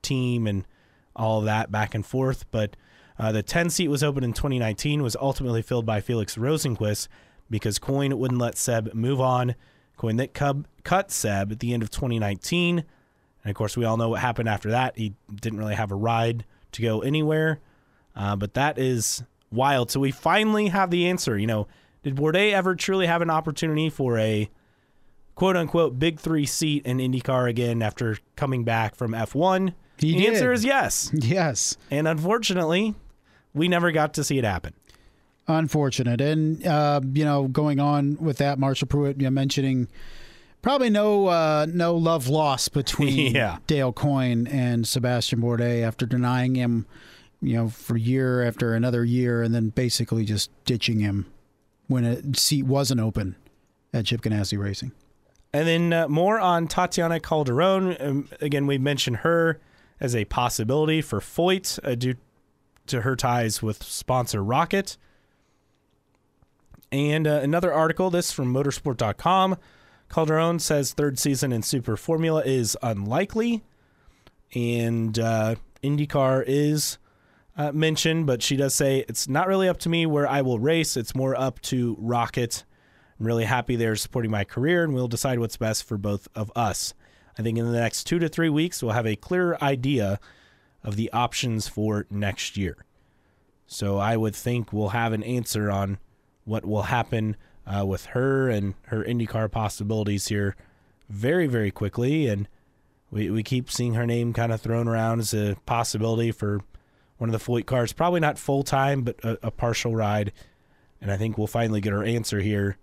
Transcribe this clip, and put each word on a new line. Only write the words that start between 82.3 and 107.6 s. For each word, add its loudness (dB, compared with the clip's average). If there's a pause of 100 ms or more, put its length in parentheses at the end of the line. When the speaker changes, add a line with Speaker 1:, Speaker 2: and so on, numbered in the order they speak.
Speaker 1:
I'm -2
really 2
happy 0
they're 0
supporting -4
my 0
career, 0
and 0
we'll -2
decide -2
what's -4
best -2
for -6
both -4
of -6
us. -2 (440)
I -4
think 0
in 0
the 0
next -2
two 0
to 2
three 0
weeks, 0
we'll -2
have 0
a 0
clearer -2
idea 0 (640)
of -6
the -2
options -2
for -2
next -6
year." -4 (840)
So -4
I 2
would 0
think -4
we'll 0
have 0
an -2
answer -2
on -2 (520)
what -4
will -2
happen, -2 (300)
uh, -2
with -4
her 0
and -2 (120)
her -4
IndyCar -2
possibilities -2
here 0 (520)
very, 2
very 0
quickly. 0
And -2 (640)
we, -2
we 0
keep -4
seeing -2
her 0
name 0
kinda -2
thrown -2
around 0
as -2
a 0
possibility 0
for -4 (580)
one -2
of -
the -4
Foyt -2